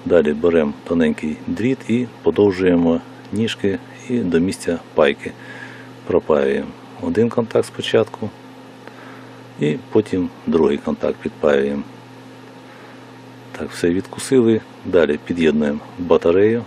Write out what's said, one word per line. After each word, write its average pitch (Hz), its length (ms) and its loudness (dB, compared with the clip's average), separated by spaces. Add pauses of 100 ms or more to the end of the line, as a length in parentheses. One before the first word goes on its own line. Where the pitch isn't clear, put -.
Далі 76 280 4
беремо 78 400 2 (120)
тоненький 78 520 -2 (100)
дріт 113 320 -2 (100)
і 120 180 0 (160)
подовжуємо 87 760 2 (320)
ніжки 101 460 -2 (300)
і 123 100 -2
до 85 220 0
місця 87 380 -4 (160)
пайки 73 380 0 (760)
пропаюємо. 71 640 0 (340)
Один 92 260 0
контакт 117 380 -2
спочатку - 640 -2 (1300)
і 147 160 0 (140)
потім 92 380 0 (180)
другий 78 320 2
контакт 73 380 -4
підпаюємо. 71 680 -2 (1800)
Так, 73 120 -10
все 87 200 0
відкусили. 110 720 2 (240)
Далі 76 400 2
під'єднуємо 76 540 0 (200)
батарею 95 680 2